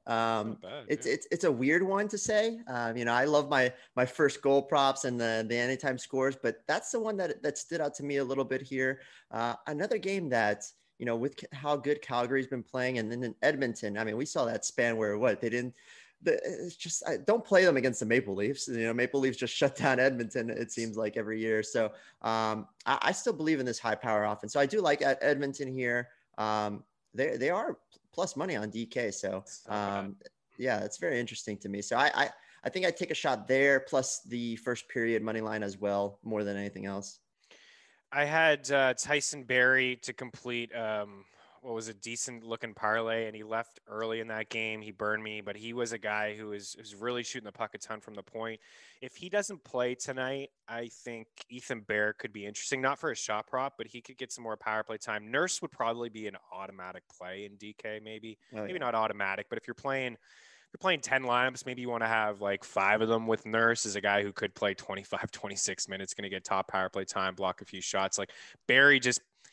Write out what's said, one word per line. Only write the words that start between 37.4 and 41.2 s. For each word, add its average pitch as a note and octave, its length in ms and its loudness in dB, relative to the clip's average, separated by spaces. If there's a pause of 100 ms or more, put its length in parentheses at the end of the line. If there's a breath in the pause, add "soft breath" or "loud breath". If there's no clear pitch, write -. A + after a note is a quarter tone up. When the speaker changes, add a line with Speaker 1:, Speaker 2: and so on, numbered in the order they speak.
Speaker 2:
I C#3+ 140 2
had, D3 480 4
uh, C3+ 220 6
Tyson D3 500 -2
Barrie B2+ 520 4
to B2+ 180 -10
complete, A#2+ 600 -8
um, G#2 520 -4 (360 soft breath)